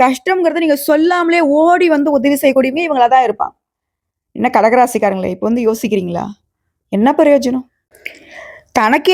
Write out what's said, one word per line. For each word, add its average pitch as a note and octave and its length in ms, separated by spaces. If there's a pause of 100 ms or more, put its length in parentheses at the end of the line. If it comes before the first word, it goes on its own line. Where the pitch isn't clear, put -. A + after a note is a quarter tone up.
கஷ்டம்ங்கிறத E4 640
நீங்க D4 220
சொல்லாமலே E4+ 520 (200)
ஓடி F4 360
வந்து D4 220
உதவி C#4 240
செய்யக்கூடியவங்க C4+ 460
இவங்களா B3+ 280
தான் B3+ 120
இருப்பாங்க. - 280 (800)
என்ன G#2+ 120 (100)
கடகராசிக்காரங்களே, G#3 800
இப்ப G#3 140
வந்து A#3+ 200
யோசிக்கிறீங்களா? G3 560 (680)
என்ன G#3+ 180 (100)
பிரயோஜனம்? C4 460 (1120)
தனக்கு B3 360